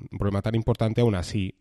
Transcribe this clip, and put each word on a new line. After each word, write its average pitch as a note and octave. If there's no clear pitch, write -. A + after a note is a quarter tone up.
un G2
problema G2
tan A2
importante. A2+
Aún A2+
así, F#2